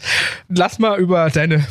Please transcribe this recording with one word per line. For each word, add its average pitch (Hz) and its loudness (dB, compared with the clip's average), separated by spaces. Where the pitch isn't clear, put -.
Lass 180 0
mal 214 0
über 175 2
deine 151 0